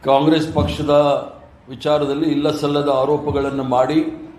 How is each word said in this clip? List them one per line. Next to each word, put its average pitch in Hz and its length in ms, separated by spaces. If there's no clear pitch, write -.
ಕಾಂಗ್ರೆಸ್ 151 480
ಪಕ್ಷದ 151 360
ವಿಚಾರದಲ್ಲಿ 147 600
ಇಲ್ಲ 143 220
ಸಲ್ಲದ 147 380
ಆರೋಪಗಳನ್ನು 139 760
ಮಾಡಿ 131 760